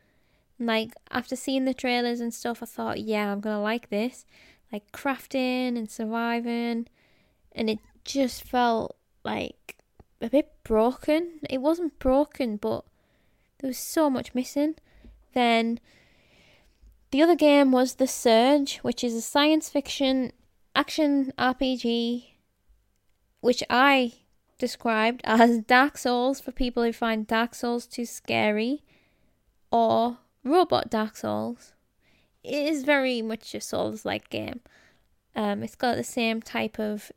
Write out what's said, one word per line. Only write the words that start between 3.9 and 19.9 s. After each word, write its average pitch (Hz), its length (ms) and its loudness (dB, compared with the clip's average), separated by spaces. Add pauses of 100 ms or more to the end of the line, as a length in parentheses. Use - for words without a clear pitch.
Like, 208 200 -12
crafting 254 840 -4
and 220 140 -8
surviving. 233 960 -4 (640)
And 220 180 -2
it 220 100 -2 (260)
just 269 380 -2
felt, 240 520 0 (280)
like, - 540 -8 (420)
a 226 100 -6
bit 302 220 2 (120)
broken. 302 840 0
It 262 120 -4
wasn't 320 400 0
broken, 262 580 0
but - 280 -4 (760)
there 269 80 -6
was 254 100 -6
so 311 320 0
much - 240 -4
missing. 285 420 -2 (580)
Then 233 460 2 (1300)
the 269 100 4
other 339 140 6
game 285 360 6
was 254 240 2
The 262 120 0
Surge, 262 680 4
which - 260 -4
is 240 100 -2
a 226 80 -4
science 302 480 2
fiction 262 640 -2 (420)